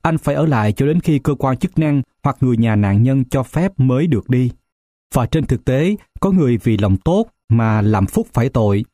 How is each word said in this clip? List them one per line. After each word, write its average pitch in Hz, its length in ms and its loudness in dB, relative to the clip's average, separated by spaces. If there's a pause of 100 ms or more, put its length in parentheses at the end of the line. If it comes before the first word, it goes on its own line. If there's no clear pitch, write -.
Anh 160 160 0
phải 143 160 -2
ở 143 120 0
lại 110 260 0
cho 139 140 0
đến 160 140 0
khi 151 180 0
cơ 143 160 -2
quan 131 220 -2
chức - 220 -4
năng 147 240 0 (200)
hoặc 143 180 -2
người 123 160 0
nhà 113 200 0
nạn 101 260 2
nhân 135 220 2
cho 131 180 -4
phép 180 340 -4
mới 131 300 0
được 120 220 -2
đi. 127 220 0 (640)
Và 123 120 0
trên 160 200 -2
thực 127 180 -4
tế, 156 320 0 (240)
có 196 100 0
người 147 260 2
vì 110 200 0
lòng 98 200 2
tốt 196 300 0 (220)
mà 110 340 2
làm 101 240 2
phúc - 260 -2
phải 123 160 0
tội. 107 460 0